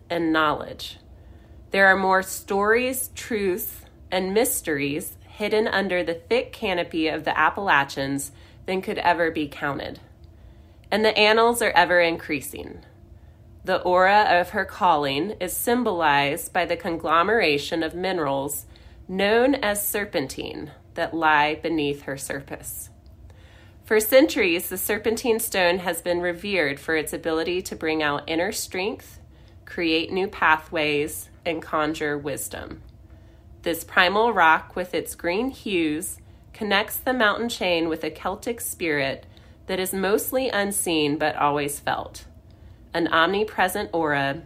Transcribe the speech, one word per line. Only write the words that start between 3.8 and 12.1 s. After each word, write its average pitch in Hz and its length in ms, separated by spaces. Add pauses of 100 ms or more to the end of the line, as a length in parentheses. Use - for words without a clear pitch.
and 185 220
mysteries 156 840 (100)
hidden 214 400
under 185 340
the 165 120
thick 233 360
canopy 170 580
of 151 160
the - 140
Appalachians 143 920 (320)
than 190 160
could 196 180
ever 165 320
be 156 180
counted. 143 520 (880)
And 214 140
the 220 120
annals 226 440
are 214 120
ever 175 280
increasing. - 840 (800)